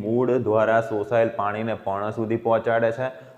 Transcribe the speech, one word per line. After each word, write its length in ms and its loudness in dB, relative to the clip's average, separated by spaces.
મૂળ 280 0
દ્વારા 440 4
શોષાયેલ 400 0
પાણીને 360 -2
પર્ણ 320 -2
સુધી 280 -2
પહોંચાડે 460 2
છે 160 -4